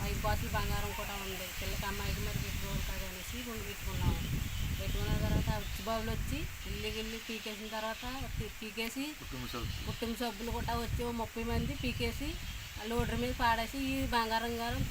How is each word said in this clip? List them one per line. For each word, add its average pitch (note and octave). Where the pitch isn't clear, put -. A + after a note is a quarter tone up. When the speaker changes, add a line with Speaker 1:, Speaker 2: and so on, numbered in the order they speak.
Speaker 1:
ఐదు G#3+
కాసులు G#3+
బంగారం G3+
కూడా G3+
ఉంది. F#3+
పిల్లకి, F#3+
అమ్మాయికి -
మరి -
పెట్టుకోవాలి -
కదా F#3
అనేసి A#3
రెండు A3
పెట్టుకున్నాం. -
పెట్టుకున్న G3+
తర్వాత G3+
ఆ G#3+
ఉచ్చిబాబులు A3
వచ్చి -
ఇల్లు G#3+
గిల్లు A3
పీకేసిన G#3+
తర్వాత A3+
పీ-, G#3
పీకేసి A3+
Speaker 2:
కుటుంబ C4+
సభ్యులు. -
Speaker 1:
కుటుంబ A#3
సభ్యులు A3+
కూడా A#3
వచ్చి A#3
ఓ A#3+
ముప్పై A3+
మంది A#3
పీకేసి B3
ఆ -
లోడర్ A#3
మీద B3
పాడేసి A3+
ఈ C4+
బంగారం A#3
గారం, A#3+